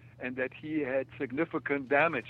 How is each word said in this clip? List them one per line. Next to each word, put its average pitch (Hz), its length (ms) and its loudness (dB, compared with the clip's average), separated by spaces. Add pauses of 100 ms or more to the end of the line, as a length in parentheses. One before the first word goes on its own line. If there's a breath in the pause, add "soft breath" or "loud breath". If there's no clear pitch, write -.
(220 loud breath)
and 127 160 -6
that 131 160 -2
he 156 260 -4
had 135 260 0 (140)
significant 143 680 -2
damage 143 400 4